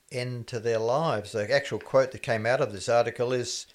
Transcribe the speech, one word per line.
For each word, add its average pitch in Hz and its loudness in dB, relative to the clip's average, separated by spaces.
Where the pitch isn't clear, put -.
end 123 -8
to 123 -6
their 113 0
lives. 120 0
The 107 0
actual 139 0
quote 131 4
that 107 -14
came 110 -2
out 131 2
of 117 -2
this 95 -10
article 117 2
is, 123 -4